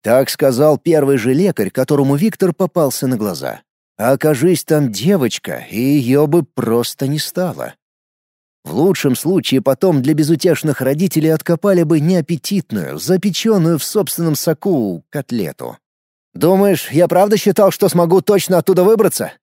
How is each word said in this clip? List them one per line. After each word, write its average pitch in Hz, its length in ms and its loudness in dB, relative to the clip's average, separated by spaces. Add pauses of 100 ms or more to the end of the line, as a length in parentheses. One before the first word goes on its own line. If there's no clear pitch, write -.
Так 123 260 2
сказал 139 500 2
первый 143 400 2
же 120 140 0
лекарь, 143 380 0
которому 139 460 0
Виктор 185 360 0
попался 156 540 -2
на 127 100 -2
глаза. 71 440 -6 (360)
А 117 160 0
окажись 147 520 0
там 151 260 0
девочка, 107 800 -2
и 98 100 -6
ее 139 460 2
бы 156 160 2
просто 117 640 -4
не 147 140 -4
стало. - 540 -6 (880)
В 76 100 -10
лучшем 147 400 0
случае 151 460 -2
потом 139 420 0
для 151 120 0
безутешных 151 680 0
родителей 151 480 0
откопали 170 560 0
бы 156 160 2
неаппетитную, 147 960 -4
запеченную 175 800 0
в - 60 -6
собственном 165 500 -2
соку 131 760 -2
котлету. 90 680 -8 (580)
"Думаешь, 190 560 2
я 160 160 2
правда 208 300 2
считал, 196 340 2
что 196 180 0
смогу 175 320 2
точно 185 380 0
оттуда 180 240 2
выбраться? 196 500 0 (100)